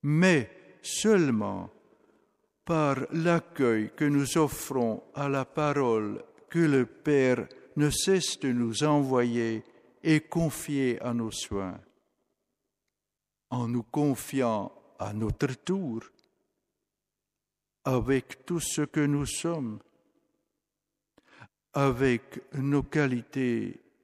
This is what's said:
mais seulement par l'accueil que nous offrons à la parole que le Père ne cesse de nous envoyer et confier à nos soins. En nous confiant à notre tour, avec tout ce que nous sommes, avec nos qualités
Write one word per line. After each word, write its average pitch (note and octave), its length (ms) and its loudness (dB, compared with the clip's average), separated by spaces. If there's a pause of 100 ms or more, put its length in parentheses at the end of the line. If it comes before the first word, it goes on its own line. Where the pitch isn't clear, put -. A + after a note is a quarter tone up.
mais D3+ 800 2
seulement G#2+ 840 2 (960)
par C#3+ 460 0
l'accueil D3 840 0
que D3+ 80 0
nous C#3+ 340 2
offrons B2+ 640 -2 (120)
à C#3+ 140 -4
la C#3 160 -2
parole A#2+ 800 0 (240)
que E3+ 120 0
le C#3 260 4
Père C3 640 2 (260)
ne D3 160 2
cesse F#3 480 0
de C3 140 -2
nous A#2+ 320 -2
envoyer A#2+ 800 2 (380)
et D#3 180 4
confier C#3+ 840 -2
à A#2+ 100 -4
nos A2+ 200 -4
soins. F#2+ 480 -8 (1700)
En B2 160 -2
nous A#2+ 160 -2
confiant C3 920 -2 (260)
à G#2 140 -8
notre A2 420 -2
tour, E3 460 -6 (1800)
avec C3 640 -2
tout F3 140 -4
ce - 220 -4
que D3 180 -2
nous C#3+ 260 0
sommes, C3+ 540 -6 (1900)
avec C3 680 0 (140)
nos C#3 300 0
qualités B2 960 -2 (240)